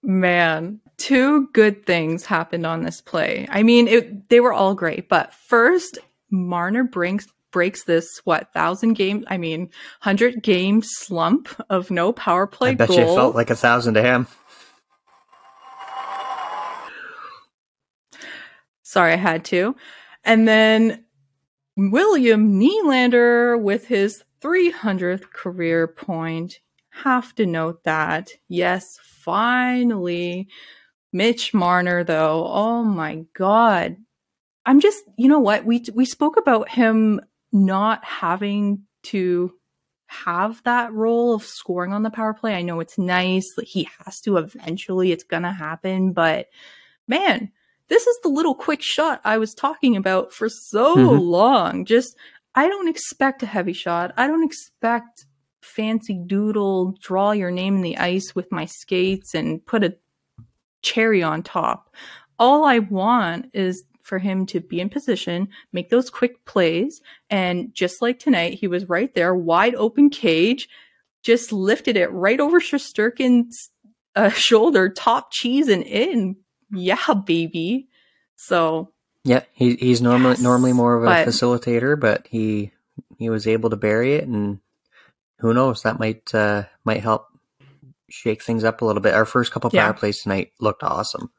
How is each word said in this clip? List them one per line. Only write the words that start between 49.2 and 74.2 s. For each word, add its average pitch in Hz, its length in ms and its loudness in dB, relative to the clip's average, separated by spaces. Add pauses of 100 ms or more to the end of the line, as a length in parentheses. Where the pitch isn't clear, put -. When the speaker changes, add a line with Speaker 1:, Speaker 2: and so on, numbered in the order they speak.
Speaker 1:
I 220 140 0
was 220 160 -4
talking 277 420 0
about 190 360 -2
for 220 160 -6
so 247 480 2
Speaker 2:
Mm-hmm. 240 240 8
Speaker 1:
long. 180 640 2
Just, 233 320 2 (400)
I 285 120 4
don't 381 200 -2
expect 269 560 -4
a - 20 -10
heavy 196 260 -4
shot. 175 440 -4
I 247 100 0
don't 320 180 0
expect - 840 -6 (360)
fancy 220 520 -6 (120)
doodle, 196 760 -2
draw 196 320 0
your 190 180 -2
name 185 260 -2
in 185 60 0
the 170 160 -6
ice 185 360 -4
with 185 160 -8
my 160 140 -6
skates 185 680 -6
and 160 320 -6
put 214 180 0
a 180 100 -2 (880)
cherry 208 400 0
on 160 200 -4
top. - 520 -6 (440)
All 285 260 6
I 262 160 4
want 196 720 -2
is 185 320 -4 (180)
for 190 160 -6
him 190 280 -2
to 185 140 -6
be 170 200 -8
in 190 80 -6
position, 196 600 -4 (240)
make 180 180 -6
those 247 200 0
quick - 360 -4
plays, 180 540 0 (280)
and 180 460 -4
just - 280 -4
like 247 160 -2
tonight, 175 360 0
he 202 120 -6
was 180 220 -4
right 185 260 -2
there, 180 200 0
wide 180 420 2
open 269 340 2
cage, 208 580 0 (540)
just 233 300 0
lifted 214 440 -2
it 175 140 2
right 196 300 0
over 320 180 4
Shesterkin's, 240 1120 -2 (460)
uh, 202 140 4